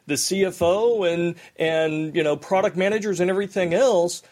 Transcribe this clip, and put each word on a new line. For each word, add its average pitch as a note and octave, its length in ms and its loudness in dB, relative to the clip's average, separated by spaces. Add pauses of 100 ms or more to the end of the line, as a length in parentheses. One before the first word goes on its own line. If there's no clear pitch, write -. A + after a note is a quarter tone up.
the C#3+ 100 -2
C F#3+ 280 -2
F E3+ 180 -2
O G#3 420 2
and, E3+ 320 0 (180)
and, D#3+ 640 -2
you D#3+ 80 2
know, D3 120 0
product F#3+ 400 0
managers G3 440 0
and F3+ 100 2
everything F#3+ 420 -2
else F3+ 600 2